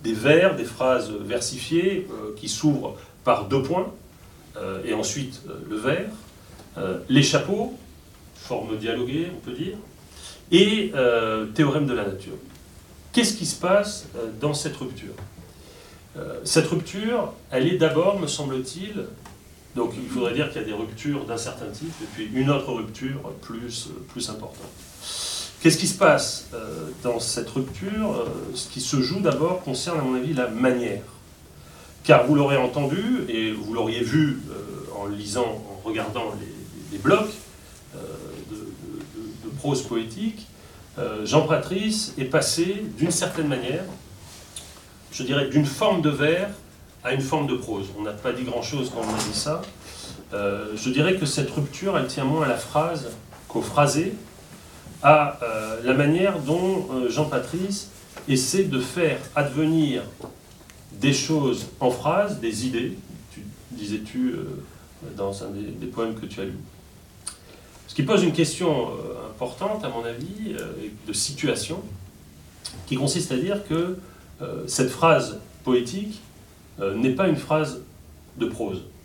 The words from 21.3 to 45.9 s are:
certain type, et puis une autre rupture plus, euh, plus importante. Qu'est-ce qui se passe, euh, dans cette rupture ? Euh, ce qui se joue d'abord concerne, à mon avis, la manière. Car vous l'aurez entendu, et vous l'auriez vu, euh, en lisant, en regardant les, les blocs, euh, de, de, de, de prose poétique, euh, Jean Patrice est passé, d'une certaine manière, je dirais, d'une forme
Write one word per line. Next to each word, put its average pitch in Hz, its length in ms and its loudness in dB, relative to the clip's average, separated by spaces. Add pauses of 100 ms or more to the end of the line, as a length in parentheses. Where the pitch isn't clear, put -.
certain 117 300 -8
type, 151 260 -8 (100)
et - 100 -10
puis 110 200 -8
une 135 180 4
autre 139 200 2
rupture 123 600 -6 (100)
plus, 117 460 -8
euh, - 220 -12
plus 117 200 -8
importante. - 400 -12 (920)
Qu'est-ce 165 160 8
qui 185 100 0
se - 100 0
passe, - 560 6
euh, 107 360 -8 (140)
dans 120 160 0
cette - 300 -4
rupture ? 196 600 -2
Euh, - 140 0 (280)
ce - 160 -8
qui - 100 -10
se 135 220 0
joue 170 200 0
d'abord 160 400 2
concerne, 160 380 -2
à 139 40 -2
mon 127 100 2
avis, 131 200 0
la 127 140 0
manière. 113 540 2 (1000)
Car - 240 8
vous 147 80 6
l'aurez 139 220 6
entendu, 147 680 2
et 110 240 0
vous 107 220 -4
l'auriez 113 280 0
vu, 139 380 4 (120)
euh, - 440 -10
en 101 120 -6
lisant, 104 600 -4
en 98 140 -14
regardant 110 560 -4
les, - 560 -12
les - 40 -6
blocs, 214 340 6 (600)
euh, - 20 -12 (540)
de, 107 40 -10
de, - 60 -12
de, - 880 -12
de - 80 -8
prose 143 240 0
poétique, 117 640 -4 (520)
euh, 107 280 -4
Jean 151 200 6
Patrice 208 720 0
est 131 80 -2
passé, 175 580 2 (140)
d'une 170 140 2
certaine 165 360 0
manière, 160 360 -2 (1300)
je - 120 -8
dirais, 131 240 2
d'une 147 180 6
forme 185 360 2